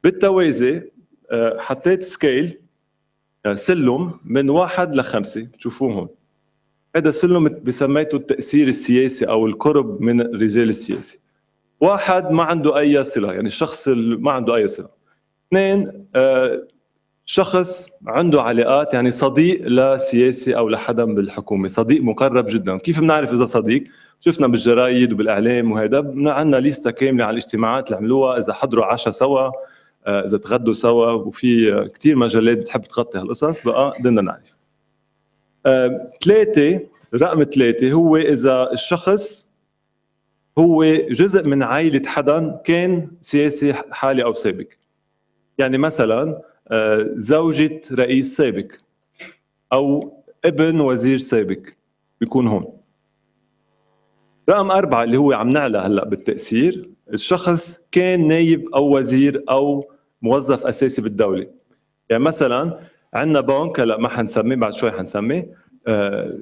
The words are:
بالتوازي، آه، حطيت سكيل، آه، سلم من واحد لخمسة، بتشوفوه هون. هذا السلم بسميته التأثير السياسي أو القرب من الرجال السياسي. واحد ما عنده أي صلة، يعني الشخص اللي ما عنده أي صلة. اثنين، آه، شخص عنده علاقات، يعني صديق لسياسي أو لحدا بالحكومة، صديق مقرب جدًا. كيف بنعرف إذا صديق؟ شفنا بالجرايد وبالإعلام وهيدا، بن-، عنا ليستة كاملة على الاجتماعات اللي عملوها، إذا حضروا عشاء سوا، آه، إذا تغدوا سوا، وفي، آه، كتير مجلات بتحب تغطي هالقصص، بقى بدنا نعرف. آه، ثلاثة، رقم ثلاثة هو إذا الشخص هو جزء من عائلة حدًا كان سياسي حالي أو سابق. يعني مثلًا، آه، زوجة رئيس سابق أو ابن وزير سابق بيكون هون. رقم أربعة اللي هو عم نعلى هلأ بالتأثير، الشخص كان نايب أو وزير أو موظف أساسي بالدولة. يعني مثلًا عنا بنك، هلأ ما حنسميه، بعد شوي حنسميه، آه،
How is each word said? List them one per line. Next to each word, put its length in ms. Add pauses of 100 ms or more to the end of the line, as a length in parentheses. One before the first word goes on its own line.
بالتوازي، 760 (480)
آه، 280
حطيت 440
سكيل، 560 (880)
آه، 80
سلم 560 (140)
من 260
واحد 460
لخمسة، 460
بتشوفوه 500
هون. 160 (880)
هذا 120
السلم 540
بسميته 540
التأثير 520
السياسي 560
أو 220
القرب 560
من 180
الرجال 480
السياسي. 520 (600)
واحد 500
ما 120
عنده 360
أي 260
صلة، 280
يعني 140
الشخص 420
اللي 280
ما 160
عنده 240
أي 120
صلة. 200 (600)
اثنين، 680
آه، 480 (640)
شخص 600 (180)
عنده 360
علاقات، 520
يعني 160
صديق 520
لسياسي 920
أو 120
لحدا 360
بالحكومة، 640
صديق 340
مقرب 460
جدًا. 300
كيف 220
بنعرف 320
إذا 120
صديق؟ 400 (360)
شفنا 260
بالجرايد 680
وبالإعلام 600
وهيدا، 280
بن-، 280
عنا 280
ليستة 340
كاملة 340
على 60
الاجتماعات 580
اللي 80
عملوها، 420
إذا 140
حضروا 320
عشاء 280
سوا، 380 (560)
آه، 180
إذا 140
تغدوا 340
سوا، 380
وفي، 600
آه، 120
كتير 320
مجلات 420
بتحب 240
تغطي 360
هالقصص، 460
بقى 360
بدنا 220
نعرف. 340 (1080)
آه، 440 (140)
ثلاثة، 560 (340)
رقم 280
ثلاثة 500
هو 240
إذا 560
الشخص 760 (1120)
هو 260 (260)
جزء 360
من 160
عائلة 440
حدًا 580
كان 440 (120)
سياسي 520
حالي 520
أو 80
سابق. 340 (920)
يعني 200
مثلًا، 640 (260)
آه، 460
زوجة 640 (120)
رئيس 440
سابق 300 (1080)
أو 400 (320)
ابن 360
وزير 380
سابق 420 (600)
بيكون 260
هون. 200 (1800)
رقم 200
أربعة 320
اللي 140
هو 160
عم 160
نعلى 300
هلأ 260
بالتأثير، 840 (220)
الشخص 800
كان 360
نايب 460
أو 240
وزير 520
أو 400 (320)
موظف 440
أساسي 360
بالدولة. 440 (640)
يعني 120
مثلًا 560 (360)
عنا 260
بنك، 400
هلأ 180
ما 100
حنسميه، 480
بعد 180
شوي 160
حنسميه، 600 (360)
آه، 560